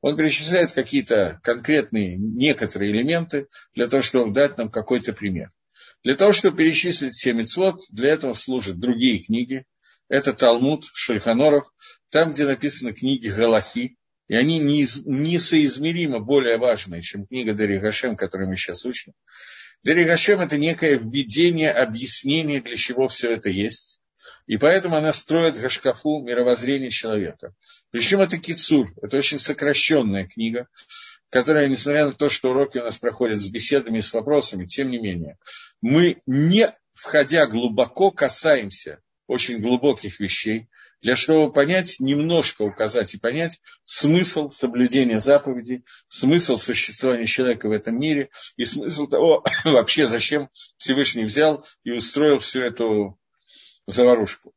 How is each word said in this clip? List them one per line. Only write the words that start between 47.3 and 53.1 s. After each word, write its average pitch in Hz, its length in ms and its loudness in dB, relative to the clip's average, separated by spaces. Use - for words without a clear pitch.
в 107 40 0
этом 113 280 -4
мире 143 300 -2
и 123 80 -4
смысл 147 420 -4
того, - 380 4
<coughs> - 100 -6
вообще, 147 420 4
зачем 120 420 -2
Всевышний 131 460 0
взял 147 420 2
и 120 80 -6
устроил 139 460 2
всю - 240 -4
эту 110 560 -2